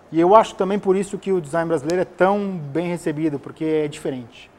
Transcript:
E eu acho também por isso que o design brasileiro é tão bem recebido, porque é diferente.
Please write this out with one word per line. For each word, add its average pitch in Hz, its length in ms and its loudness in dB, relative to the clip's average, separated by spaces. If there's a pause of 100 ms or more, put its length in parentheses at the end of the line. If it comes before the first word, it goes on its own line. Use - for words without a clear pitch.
(140)
E 160 80 2
eu 180 160 8
acho - 180 4
também 196 240 0
por 190 160 2
isso 190 240 -4
que 196 140 -4
o 180 80 2
design 165 260 -2
brasileiro 165 340 0
é 175 40 0
tão 196 520 0
bem 151 300 -6
recebido, 160 540 -4
porque - 240 -10
é 156 240 0
diferente. 135 600 -10 (100)